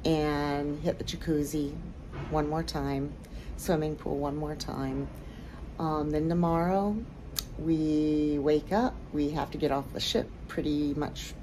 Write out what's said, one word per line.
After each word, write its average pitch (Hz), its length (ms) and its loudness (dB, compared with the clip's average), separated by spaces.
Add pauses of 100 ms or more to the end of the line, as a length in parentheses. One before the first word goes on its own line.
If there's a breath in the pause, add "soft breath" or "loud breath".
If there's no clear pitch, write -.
and 147 760 2
hit 160 160 2
the - 80 -4
jacuzzi 147 680 0 (580)
one 151 180 2
more 160 140 0
time, 139 500 0 (420 loud breath)
swimming 156 400 0
pool 147 220 -2
one 143 180 0
more 151 200 -2
time. 135 520 -4 (720 loud breath)
Um, 151 320 0
then 151 160 2
tomorrow, 175 720 4 (600)
we 151 840 2
wake 147 340 2
up. 247 200 4 (200)
We 147 160 2
have 143 220 -2
to 143 60 -6
get 147 140 2
off 135 220 0
the - 80 -4
ship - 280 0 (200)
pretty 147 460 0
much - 480 -4